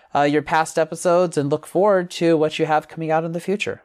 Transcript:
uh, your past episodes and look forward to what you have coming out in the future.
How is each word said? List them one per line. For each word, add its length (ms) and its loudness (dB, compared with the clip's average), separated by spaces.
uh, 60 4
your 200 2
past 380 0
episodes 580 0
and 120 0
look 160 -2
forward 460 2
to 260 2
what 220 0
you 60 2
have 220 0
coming 240 -6
out 140 0
in 80 -6
the 80 -6
future. 440 -6